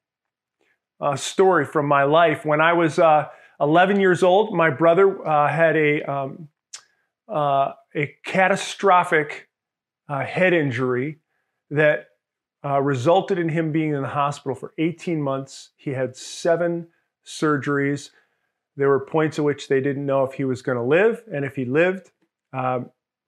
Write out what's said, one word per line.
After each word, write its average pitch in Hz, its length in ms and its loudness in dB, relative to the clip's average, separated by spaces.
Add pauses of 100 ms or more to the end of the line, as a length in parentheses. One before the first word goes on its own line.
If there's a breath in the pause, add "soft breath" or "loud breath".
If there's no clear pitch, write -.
(1000)
uh, 147 160 -2
story 180 480 2
from 143 240 -2
my 139 160 2
life. 156 400 2
When 151 160 0
I 165 140 4
was, 170 260 0
uh, 151 300 4 (320 loud breath)
eleven 180 380 4
years 180 240 2
old, 202 300 2
my 165 180 2
brother, 170 540 2
uh, 147 220 2
had 156 300 2
a, 151 240 2
um, 139 480 -8 (800 loud breath)
uh, 143 440 0 (220)
a 147 200 -4 (100)
catastrophic, 180 1200 0 (640)
uh, 139 160 -4
head 180 280 0
injury 131 640 -2 (500)
that, 151 380 0 (580)
uh, 139 160 0
resulted 170 580 0
in 170 80 -2
him 160 240 -2
being 156 220 -2
in 143 80 -4
the 131 80 -6
hospital 143 460 -4
for - 240 -14
eighteen 165 420 -4
months. 135 560 -8
He - 140 -10
had 131 260 -6
seven 170 680 -4 (360)
surgeries. 143 840 -2 (640)
There 139 140 2
were 135 160 2
points 156 340 -2
at 151 60 0
which - 240 -4
they 135 100 2
didn't 139 260 -4
know 135 200 0
if 131 80 -6
he 143 100 -6
was 127 180 -4
gonna 123 220 -4
live, 190 480 2
and 139 140 -6
if 131 100 -10
he 131 80 -6
lived, 175 480 0 (400)
uh, 127 300 -4 (460)